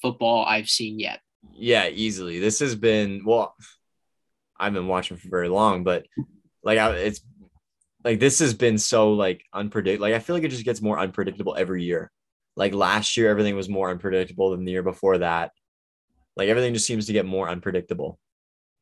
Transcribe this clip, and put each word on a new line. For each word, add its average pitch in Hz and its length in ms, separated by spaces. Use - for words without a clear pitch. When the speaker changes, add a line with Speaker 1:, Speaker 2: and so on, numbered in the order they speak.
Speaker 1:
football 117 420
I've 107 240
seen 107 300
yet. - 220
Speaker 2:
Yeah, 110 320
easily. 90 540
This 107 180
has 135 160
been, 104 500
well, 107 300
I've 101 140
been 92 160
watching 90 300
for 90 100
very 90 200
long, 95 360
but, 87 220
like, 110 140
I, 110 160
it's, 104 260
like, 113 160
this 135 220
has 131 140
been 113 240
so, 107 340
like, 95 320
unpredict-, 101 460
like, 104 140
I 113 40
feel 165 160
like 170 100
it 151 60
just 120 140
gets 110 180
more 104 160
unpredictable 95 580
every 90 280
year. 85 260
Like, 98 180
last 101 420
year, 113 140
everything 104 240
was 95 140
more 95 200
unpredictable 92 640
than 92 140
the 90 80
year 92 100
before 92 360
that. 85 340
Like, 98 140
everything 120 260
just 107 120
seems 107 200
to 113 60
get 104 120
more 95 240
unpredictable. 87 680